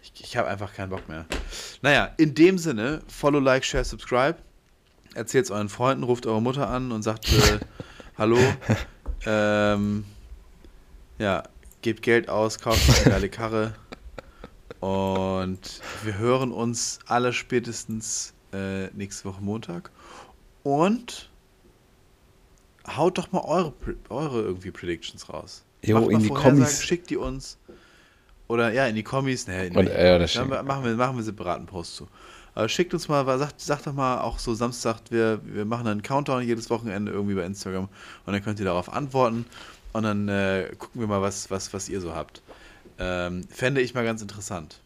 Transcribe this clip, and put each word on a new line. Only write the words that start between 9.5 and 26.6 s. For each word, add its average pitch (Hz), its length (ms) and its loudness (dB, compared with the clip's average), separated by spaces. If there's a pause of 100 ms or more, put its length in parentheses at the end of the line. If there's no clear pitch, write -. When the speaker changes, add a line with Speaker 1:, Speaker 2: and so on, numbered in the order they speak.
Speaker 1:
ja, 95 240 0 (400)
gebt 110 180 -2
Geld 117 280 4
aus, 107 280 0
kauft - 320 2
euch 120 140 8
eine 131 80 8
geile 95 180 2
Karre. 110 460 -2 (1040)
Und 95 800 -2 (440)
wir 107 140 -6
hören 123 340 2
uns 117 540 -4
alle 123 280 2
spätestens, - 1000 -6 (200)
äh, 95 420 -4
nächste 101 300 -10
Woche 95 180 -10
Montag. 110 480 -6 (720)
Und 170 640 0 (1600)
haut 170 300 2
doch - 140 -6
mal 180 100 0
eure 160 300 0
Pre-, - 240 -10 (140)
eure 127 320 -2
irgendwie 92 300 -4
Predictions - 580 -8
raus. - 340 -14 (200)
Speaker 2:
Jo, 107 160 4
Speaker 1:
Macht 113 80 4
mal - 60 4
Speaker 2:
in 110 80 6
die 107 60 4
Speaker 1:
Vorhersagen, 135 320 8
Speaker 2:
Kommis. - 240 4